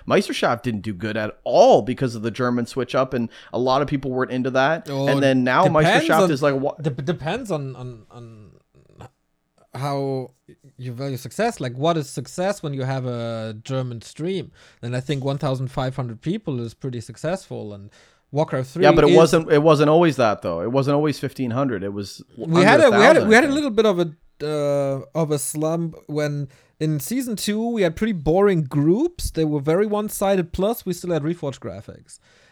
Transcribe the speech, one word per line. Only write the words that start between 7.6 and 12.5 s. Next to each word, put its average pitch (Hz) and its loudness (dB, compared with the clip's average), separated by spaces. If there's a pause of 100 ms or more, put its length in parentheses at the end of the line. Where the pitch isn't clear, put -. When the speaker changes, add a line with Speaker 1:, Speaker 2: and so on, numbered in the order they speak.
Speaker 2:
on, 120 -16
on 113 -20 (1200)
how 135 -6 (440)
you 123 -10
value 135 -8
success. 208 -6
Like, 123 -6
what 165 0
is 151 -6
success 180 -6